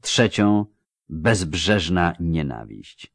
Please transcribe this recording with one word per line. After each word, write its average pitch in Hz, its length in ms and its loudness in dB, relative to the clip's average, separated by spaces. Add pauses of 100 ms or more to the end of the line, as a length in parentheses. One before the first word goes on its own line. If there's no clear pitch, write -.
Trzecią 104 640 2 (440)
bezbrzeżna 87 1080 0
nienawiść. 64 960 -6